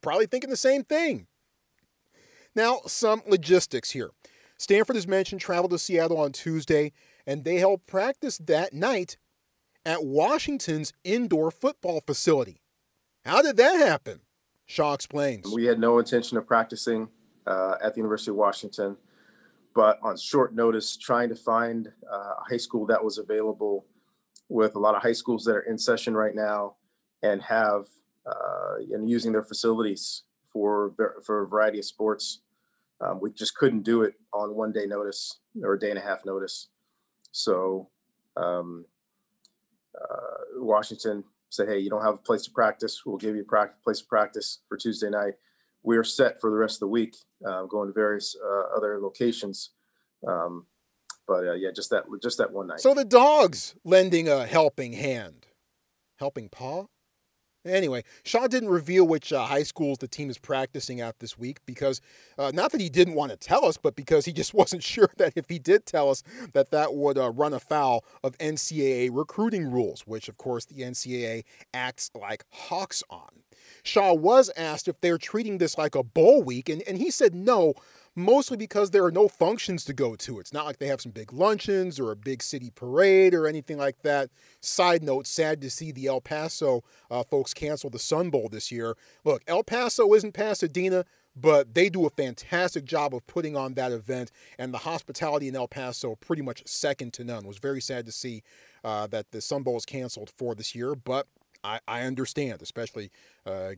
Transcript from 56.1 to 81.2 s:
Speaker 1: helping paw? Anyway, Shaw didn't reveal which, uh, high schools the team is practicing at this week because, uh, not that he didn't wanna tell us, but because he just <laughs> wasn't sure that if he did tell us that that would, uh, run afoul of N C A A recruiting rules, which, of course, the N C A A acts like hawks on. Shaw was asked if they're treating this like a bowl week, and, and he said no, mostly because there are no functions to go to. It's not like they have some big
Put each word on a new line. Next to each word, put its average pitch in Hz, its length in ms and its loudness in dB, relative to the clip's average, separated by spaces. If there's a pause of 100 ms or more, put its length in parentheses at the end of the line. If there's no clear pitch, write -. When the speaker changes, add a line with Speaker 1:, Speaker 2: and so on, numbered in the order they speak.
Speaker 1:
helping 135 340 -8
paw? 156 360 -10 (760)
Anyway, 170 400 0 (220)
Shaw 240 220 2
didn't 226 240 0
reveal 175 360 6
which, 156 280 0
uh, 127 100 0
high 143 200 0
schools 143 340 -2
the 127 100 -10
team 143 220 -8
is 113 80 -12
practicing 127 600 -6
at 117 200 -8
this - 180 -14
week 123 300 -10
because, 131 340 -2 (380)
uh, 139 160 -2
not 220 180 0
that 220 80 -2
he 180 80 -2
didn't 175 240 6
wanna 143 240 -4
tell - 300 2
us, 160 100 2
but - 180 -2
because 147 300 2
he 170 80 -6
just - 220 -6
<laughs> 214 60 8
wasn't 180 220 2
sure - 360 4
that 202 180 2
if 165 140 -4
he 170 80 -6
did 185 260 4
tell 147 240 2
us 135 140 0 (320)
that 139 160 4
that 151 240 0
would, 143 240 2
uh, 123 120 2
run 147 220 0
afoul 131 500 0 (220)
of 131 160 -4
N 156 160 -4
C 151 260 -4
A 127 260 2
A 123 40 -4
recruiting 170 580 -2
rules, 113 360 -2
which, 110 200 -10
of 107 120 -18
course, 120 260 -6
the 135 180 -14
N 127 120 -10
C 123 280 -6
A 113 60 -4 (120)
A - 40 -16 (300)
acts 127 400 -6
like 107 340 -10
hawks - 600 -8
on. - 320 -20 (400)
Shaw 190 320 4
was 214 420 6
asked 160 320 -4
if 165 140 -6
they're 170 160 2
treating 208 400 -4
this 170 180 0
like 151 180 -2
a 135 80 2
bowl 190 400 8
week, 127 280 -6
and, 156 180 -6
and 190 80 -6
he 277 140 -2
said 208 240 4
no, 185 400 4 (420)
mostly 240 400 4
because 208 340 -2
there 190 140 6
are 170 80 2
no 196 160 6
functions 185 560 -2
to 143 80 -10
go 123 240 -2
to. 110 240 -12
It's - 120 -18
not 147 140 -6
like 143 120 -10
they 135 100 -4
have 135 120 -4
some 120 120 -14
big 110 200 -16